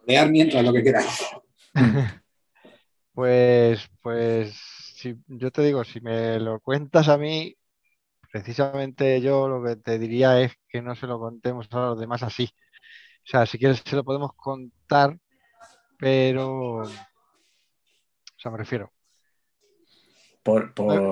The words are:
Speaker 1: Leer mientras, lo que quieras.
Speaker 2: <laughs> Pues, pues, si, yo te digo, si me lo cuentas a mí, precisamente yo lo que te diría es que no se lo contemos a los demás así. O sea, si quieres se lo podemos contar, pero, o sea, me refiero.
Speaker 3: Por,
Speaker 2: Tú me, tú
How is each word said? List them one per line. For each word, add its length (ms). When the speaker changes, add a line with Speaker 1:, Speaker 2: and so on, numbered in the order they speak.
Speaker 1:
Leer 240
mientras, 340
lo 80
que 100
quieras. 220
Speaker 2:
<laughs> 480
Pues, 760
pues, 500
si, 180
yo 240
te 100
digo, 220
si 160
me 400
lo 180
cuentas 500
a 80
mí, 400
precisamente 880
yo 280
lo 140
que 140
te 240
diría 400
es 120
que 140
no 140
se 100
lo 140
contemos 500
a 60
los 100
demás 240
así. 200
O 840
sea, 200
si 100
quieres 280
se 100
lo 80
podemos 320
contar, 840
pero, 840
o 100
sea, 140
me 80
refiero. 340
Speaker 3:
Por, 320
Speaker 2:
Tú 100
me, 120
tú 160